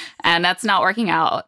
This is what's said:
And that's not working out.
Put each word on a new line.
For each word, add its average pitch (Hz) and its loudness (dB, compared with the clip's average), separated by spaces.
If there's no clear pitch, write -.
And 170 2
that's 180 -2
not 202 2
working 202 0
out. 160 0